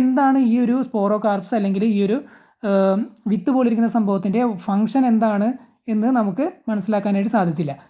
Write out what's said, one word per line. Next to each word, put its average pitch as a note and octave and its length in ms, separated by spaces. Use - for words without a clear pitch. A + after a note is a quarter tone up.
എന്താണ് C4 360
ഈ - 20
ഒരു A#3+ 100
സ്പോറോകാർപ്സ് G3+ 680
അല്ലെങ്കിൽ G3 260
ഈ - 100
ഒരു, A3 120
ഏ, - 20
വിത്ത് G#3+ 240
പോലിരിക്കുന്ന A#3 420
സംഭവത്തിൻ്റെ G3 440
ഫംഗ്ഷൻ G#3+ 440
എന്താണ് A3 380
എന്ന് G#3+ 140
നമുക്ക് G#3 260
മനസ്സിലാക്കാനായിട്ട് G3+ 640
സാധിച്ചില്ല. D#3+ 380